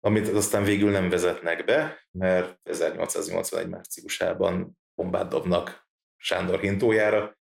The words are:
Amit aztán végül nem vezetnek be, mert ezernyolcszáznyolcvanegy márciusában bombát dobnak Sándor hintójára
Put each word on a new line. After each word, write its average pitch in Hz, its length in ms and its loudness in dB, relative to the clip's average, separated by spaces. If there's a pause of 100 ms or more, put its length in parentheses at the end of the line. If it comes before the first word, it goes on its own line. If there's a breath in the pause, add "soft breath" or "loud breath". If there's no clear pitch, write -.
Amit 104 280 2
aztán 101 360 0
végül 101 260 4
nem 95 180 2
vezetnek 85 560 0
be, 143 440 0 (100)
mert 92 440 0
ezernyolcszáznyolcvanegy 87 1040 -4
márciusában 90 1080 -4 (160)
bombát 92 340 -2
dobnak 87 600 -2 (280)
Sándor 90 440 -2
hintójára 104 800 2